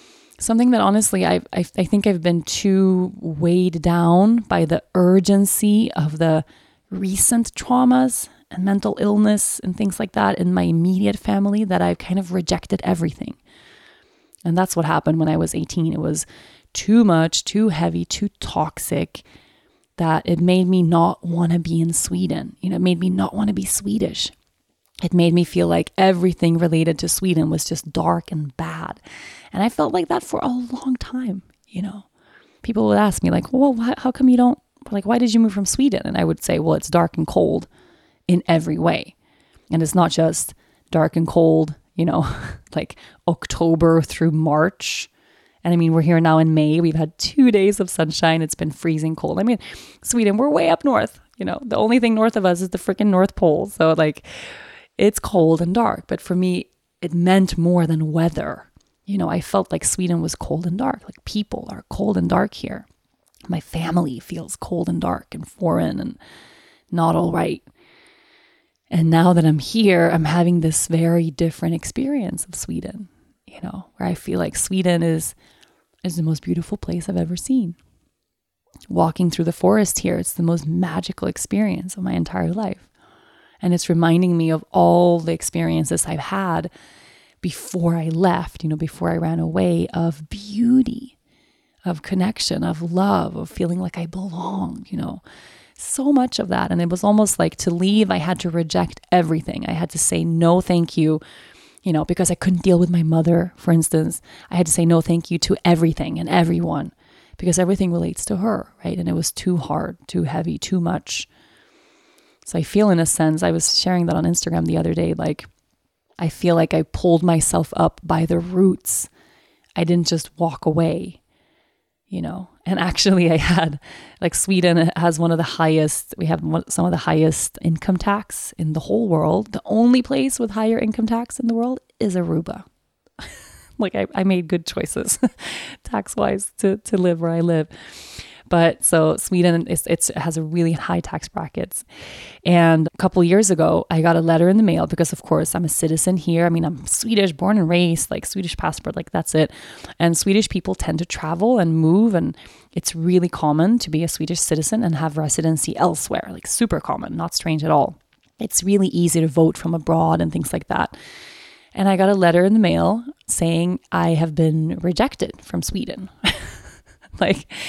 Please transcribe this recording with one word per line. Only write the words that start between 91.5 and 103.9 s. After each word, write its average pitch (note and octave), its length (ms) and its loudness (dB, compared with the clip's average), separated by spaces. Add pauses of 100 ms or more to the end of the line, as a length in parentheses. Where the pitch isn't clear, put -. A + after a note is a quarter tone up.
of E3+ 160 -6
connection, F#3 640 -4
of E3 280 -6
love, F#3 460 0
of - 120 -10
feeling F3 300 -4
like F3+ 180 -8
I E3+ 80 -8
belonged, F#3 840 -10
you - 60 -6
know, - 240 -8 (600)
so C#4 320 -2
much B3+ 260 0
of - 100 -4
that. - 220 -2
And F3 100 0
it E3+ 80 -2
was F3+ 140 -4
almost G#3 360 2
like D#3+ 180 0
to - 140 -2
leave, F#3+ 400 2
I F#3 60 0
had F3 240 -4
to F3 80 -4
reject E3 520 -2 (100)
everything. D#3+ 560 0
I - 40 -4
had E3 200 -4
to E3 60 -8
say, E3 260 0
"No, E3+ 380 4
thank F3 340 0
you," D#3 240 2 (640)
you F#3+ 100 -2
know, D#3 140 0
because F3 240 -2
I F3+ 60 -2
couldn't F3+ 260 0
deal F3+ 160 6
with F3 140 2
my F3 100 2
mother, E3 540 2
for - 160 -2
instance. E3 500 2 (300)